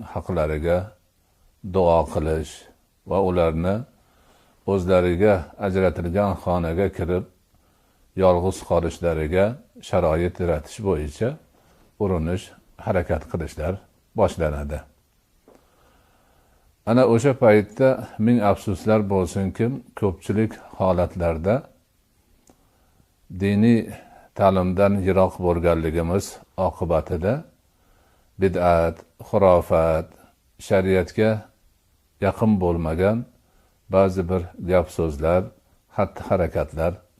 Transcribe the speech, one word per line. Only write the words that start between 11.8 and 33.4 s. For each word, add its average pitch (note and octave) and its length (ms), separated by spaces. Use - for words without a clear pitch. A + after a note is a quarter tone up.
urinish, F#2 460
harakat E2 480
qilishlar E2 500
boshlanadi. D2+ 640
Ana A#2+ 180
o'sha A#2 280
paytda A2 540
ming A#2 240
afsuslar G#2 600
bo'lsinki, G2 640
ko'pchilik G#2 600
holatlarda F2 840
Diniy G2+ 640
ta'limdan F#2+ 640
yiroq F#2 320
bo'lganligimiz E2+ 920
oqibatida F2+ 800
bid'at, F2 560
xurofat, E2+ 880
shariatga F#2+ 720
yaqin G#2 340
bo'lmagan F2 640